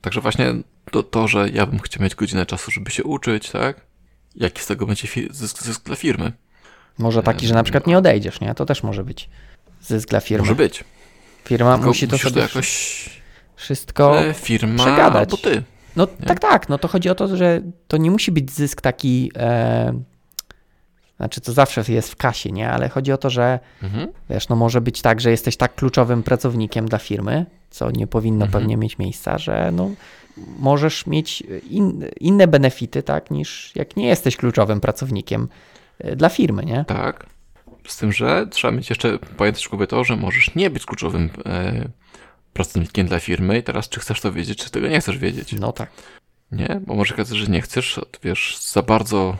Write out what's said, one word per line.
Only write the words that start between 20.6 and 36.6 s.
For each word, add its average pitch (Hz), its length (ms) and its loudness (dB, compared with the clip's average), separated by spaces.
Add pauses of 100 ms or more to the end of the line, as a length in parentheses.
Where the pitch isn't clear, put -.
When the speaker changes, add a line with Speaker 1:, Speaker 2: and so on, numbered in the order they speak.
Speaker 2:
znaczy - 240 -6
to 120 120 -6
zawsze 131 340 4
jest 113 240 0
w - 40 -18
kasie, - 360 -2
nie? 110 200 -4
Ale 123 180 0
chodzi 135 220 -2
o 135 60 2
to, 139 120 -2
że 123 300 2 (240)
Speaker 1:
Mhm. 104 240 -6 (220)
Speaker 2:
wiesz, 135 200 -4
no 123 60 4
może 117 260 4
być 120 200 -4
tak, 113 200 2
że 120 100 4
jesteś 117 260 0
tak - 180 0
kluczowym 123 480 2
pracownikiem 117 640 0
dla 107 80 0
firmy, 107 480 -2 (240)
co 120 220 -4
nie 107 160 -2
powinno 110 380 2
Speaker 1:
Mhm. 104 160 2
Speaker 2:
pewnie 110 160 0
mieć 110 200 -2
miejsca, - 400 -4
że 170 360 -2
no 180 160 0 (720)
możesz 143 480 2
mieć 156 360 -4 (260)
in-, 190 360 0 (140)
inne 190 280 8
benefity, 135 560 2
tak, 151 280 -4
niż - 440 -8
jak - 220 -6
nie 233 100 0
jesteś - 300 2
kluczowym 107 440 2
pracownikiem, 113 640 -2 (520)
e, - 160 -6
dla 160 140 4
firmy, 151 360 0